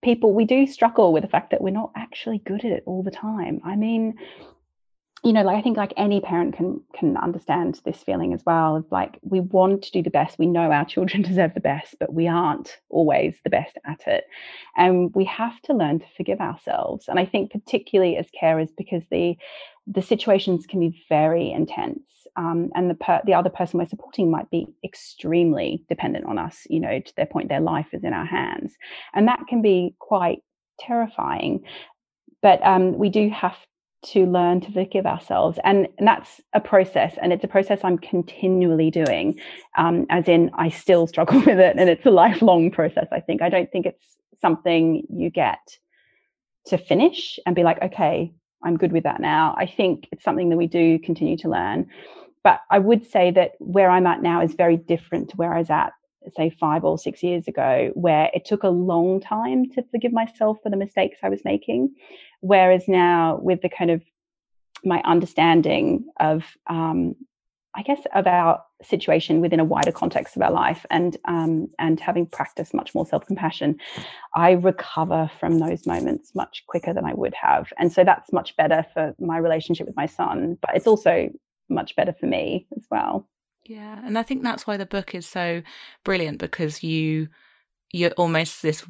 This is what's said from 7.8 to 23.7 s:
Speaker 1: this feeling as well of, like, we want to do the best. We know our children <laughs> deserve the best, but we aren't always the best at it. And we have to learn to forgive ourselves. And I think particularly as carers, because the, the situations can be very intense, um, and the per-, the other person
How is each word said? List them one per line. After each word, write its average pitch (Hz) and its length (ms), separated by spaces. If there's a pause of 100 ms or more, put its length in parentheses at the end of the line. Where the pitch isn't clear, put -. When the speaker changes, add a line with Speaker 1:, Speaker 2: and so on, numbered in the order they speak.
Speaker 1:
this - 180
feeling 175 320
as 170 100
well 160 320
of, 160 140
like, - 320
we 190 180
want 190 440
to - 60
do 180 120
the - 80
best. 147 280
We 160 80
know 170 240
our 147 140
children 190 380
<laughs> 180 80
deserve 180 240
the - 60
best, 143 380
but - 140
we 165 160
aren't 165 480 (140)
always 151 520
the - 80
best - 360
at 151 200
it. - 180 (520)
And 180 380
we 190 100
have 233 380
to - 100
learn 165 280
to - 140
forgive 196 260
ourselves. - 680
And - 100
I 180 60
think 202 260
particularly 190 680
as - 100 (100)
carers, 160 380
because 175 340
the, 170 260 (500)
the 196 160
situations 190 640
can 190 120
be 170 300
very 160 420
intense, - 720 (120)
um, 170 380
and 180 160
the 175 40
per-, - 300
the 196 100
other 180 160
person 175 280